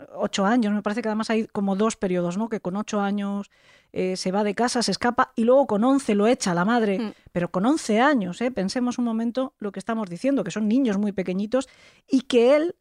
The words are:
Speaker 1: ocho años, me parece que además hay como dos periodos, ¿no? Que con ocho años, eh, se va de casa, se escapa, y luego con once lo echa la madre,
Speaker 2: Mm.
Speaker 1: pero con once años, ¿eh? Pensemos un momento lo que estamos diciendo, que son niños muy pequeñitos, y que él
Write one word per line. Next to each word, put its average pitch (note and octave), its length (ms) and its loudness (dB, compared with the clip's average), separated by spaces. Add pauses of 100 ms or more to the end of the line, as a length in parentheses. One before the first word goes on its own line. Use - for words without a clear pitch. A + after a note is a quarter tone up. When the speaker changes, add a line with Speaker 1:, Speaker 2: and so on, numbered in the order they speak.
(140)
Speaker 1:
ocho G3+ 300 -2
años, G#3 300 2
me G3+ 80 0
parece G#3+ 180 -2
que A3 80 -2
además A3 220 -2
hay A3 160 0
como G3 280 -2
dos G#3+ 220 0
periodos, F3+ 400 -2
¿no? A3 140 -4
Que G#3+ 100 -4
con F3+ 160 -6
ocho G#3 240 -4
años, G3+ 500 -4 (420)
eh, F#3 240 -2
se F#3 140 -4
va G#3 140 0
de G#3 100 -2
casa, A#3+ 280 0
se G3+ 100 -2
escapa, B3 440 0
y A3+ 80 0
luego C4 220 6
con G#3 180 0
once C4+ 300 2
lo G3+ 120 2
echa A#3 260 0
la F3 140 2
madre, A3 320 2
Speaker 2:
Mm. A3 140 -4 (200)
Speaker 1:
pero F3 180 -2
con F#3+ 140 -2
once A#3+ 340 2
años, A#3+ 440 2
¿eh? B3+ 80 -2
Pensemos B3 480 -4
un A#3+ 80 0
momento A#3 520 -2
lo G3+ 140 -8
que - 60 -12
estamos A3 320 -4
diciendo, B3+ 340 -2
que F3 60 -8
son G#3+ 180 -2
niños A3 300 2
muy G#3 140 0
pequeñitos, G3 540 -2 (400)
y C4+ 160 0
que B3 340 4
él E4 240 0